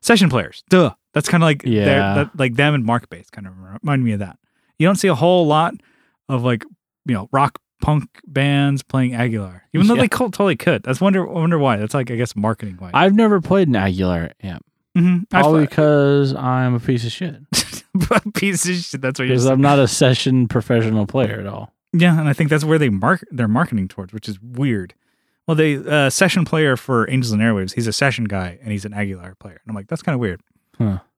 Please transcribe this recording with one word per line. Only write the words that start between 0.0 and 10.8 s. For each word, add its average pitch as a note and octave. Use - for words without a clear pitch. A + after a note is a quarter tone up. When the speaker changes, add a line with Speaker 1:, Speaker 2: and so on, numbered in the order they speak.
Speaker 1:
session G3
players. A2
Duh. F3
That's -
kinda E3
like D3+
their, B2+
Speaker 2:
Yeah. C3+
Speaker 1:
that, C#3+
like, B2+
them D3
and C3
Mark A#2
Bass E2+
kinda F#2+
rem-, F#2
remind C#3
me A#2
of G#2
that. F#2+
You D#3
don't F#3+
see G3+
a F3
whole E3+
lot D3+
of, B2+
like, A#2+
you B2+
know, G2
rock C#3
punk D3+
bands C#3
playing B2+
Aguilar, A2
even F3+
though A#3
Speaker 2:
Yeah. -
Speaker 1:
they B3
co-, -
totally G3
could. B2+